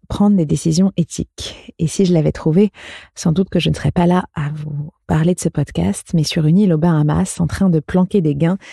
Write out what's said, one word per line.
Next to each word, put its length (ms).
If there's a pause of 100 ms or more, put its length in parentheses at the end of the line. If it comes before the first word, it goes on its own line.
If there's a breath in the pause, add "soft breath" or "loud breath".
prendre 280
des 100
décisions 500
éthiques. 800
Et 80
si 180
je 80
l'avais 200
trouvé, 380 (440 loud breath)
sans 180
doute 160
que 100
je 100
ne 60
serais 160
pas 160
là 280
à 160
vous 400 (160)
parler 280
de 60
ce 80
podcast, 680
mais 100
sur 220
une 120
île 140
aux 60
Bahamas, 640
en 60
train 240
de 100
planquer 400
des 140
gains 240 (140 loud breath)